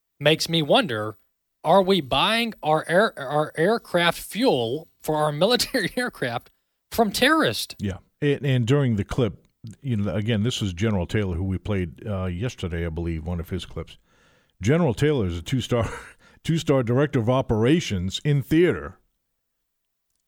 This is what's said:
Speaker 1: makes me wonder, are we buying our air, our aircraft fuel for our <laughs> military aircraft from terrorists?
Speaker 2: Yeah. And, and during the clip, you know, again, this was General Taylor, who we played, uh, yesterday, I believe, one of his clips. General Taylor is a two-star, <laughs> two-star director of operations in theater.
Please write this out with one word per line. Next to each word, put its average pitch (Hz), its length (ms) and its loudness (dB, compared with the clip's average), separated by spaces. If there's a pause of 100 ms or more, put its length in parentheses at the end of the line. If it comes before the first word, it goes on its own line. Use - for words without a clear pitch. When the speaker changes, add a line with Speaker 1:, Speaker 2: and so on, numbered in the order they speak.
(200)
Speaker 1:
makes 151 280 0
me 165 140 0
wonder, 139 560 0 (460)
are 180 180 6
we 185 200 2
buying 190 520 0 (100)
our 156 240 2
air, 190 320 2
our 147 380 -2
aircraft 170 600 0
fuel 160 720 -2 (140)
for 156 160 -2
our 151 140 0
<laughs> 147 120 0
military 240 540 0
aircraft 127 520 -6 (420)
from 214 200 2
terrorists? 254 680 2
Speaker 2:
Yeah. 92 180 -4 (240)
And, 143 240 0
and 127 200 2
during 131 300 2
the 98 80 0
clip, - 420 -2 (360)
you 123 160 -2
know, 101 180 -2
again, 107 280 0
this 123 180 -2
was 98 120 -2
General 101 320 -2
Taylor, 98 300 -2
who 90 80 -4
we 95 140 -2
played, 92 500 -6
uh, 95 200 -4
yesterday, 87 580 -6
I 85 40 -4
believe, 82 360 -6
one 87 140 -4
of 82 100 -10
his 90 160 -8
clips. - 320 -14 (640)
General 139 320 2
Taylor 143 340 2
is 85 100 -2
a 85 40 -6
two-star, 117 480 -2 (280)
<laughs> - 280 -20
two-star 151 380 2
director 127 360 2
of 110 100 2
operations 120 920 2
in 143 180 2
theater. 143 540 2 (1300)